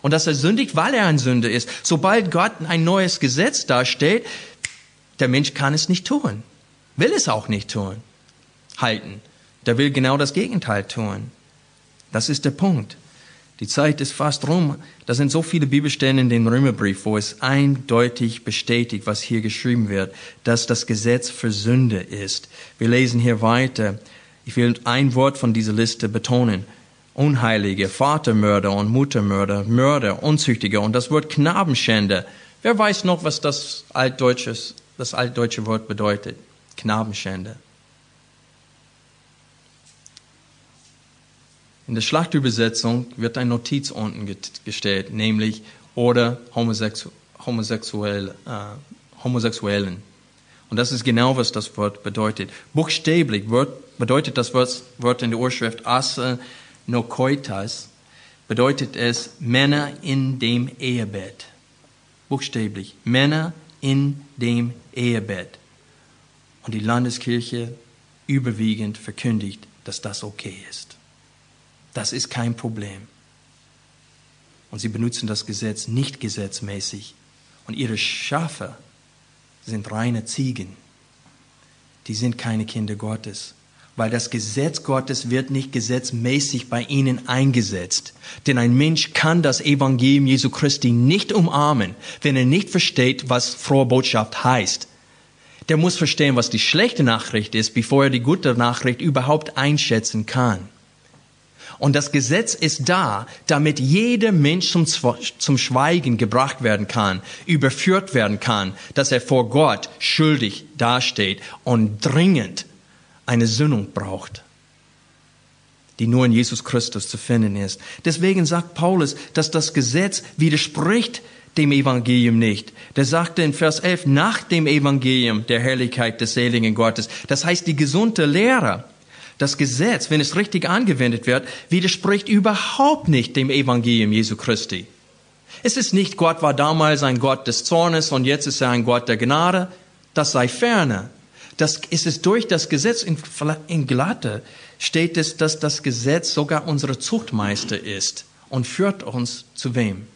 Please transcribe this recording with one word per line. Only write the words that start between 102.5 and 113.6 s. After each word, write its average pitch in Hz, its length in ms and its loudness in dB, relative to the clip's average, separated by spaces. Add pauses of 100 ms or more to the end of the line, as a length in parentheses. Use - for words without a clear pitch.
ist 147 340 -2
da, 131 380 0 (220)
damit 147 320 2
jeder 214 500 2
Mensch 165 400 4
zum 165 160 2
Zwe-, - 320 -2 (200)
zum 135 200 0
Schweigen 135 600 2
gebracht 123 440 0
werden 107 240 0
kann, 101 340 0 (260)
überführt 170 680 2
werden 104 240 2
kann, 101 360 0 (200)
dass - 160 2
er 123 100 2
vor 123 300 2
Gott 127 480 2
schuldig 143 680 0 (100)
dasteht 117 640 0 (240)
und 110 340 2
dringend 131 640 2 (640)
eine 117 200 4
Sühnung 113 460 0